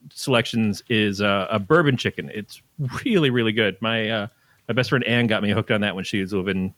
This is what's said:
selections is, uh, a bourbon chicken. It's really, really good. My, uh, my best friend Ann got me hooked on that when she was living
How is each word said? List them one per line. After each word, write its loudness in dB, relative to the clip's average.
selections 0
is, 0
uh, 0
a 0
bourbon 4
chicken. -4
It's -14
really, 2
really 2
good. 0
My, -2
uh, -2
my -4
best 0
friend 2
Ann 2
got 0
me 0
hooked 0
on 2
that 0
when -6
she -2
was -4
living -2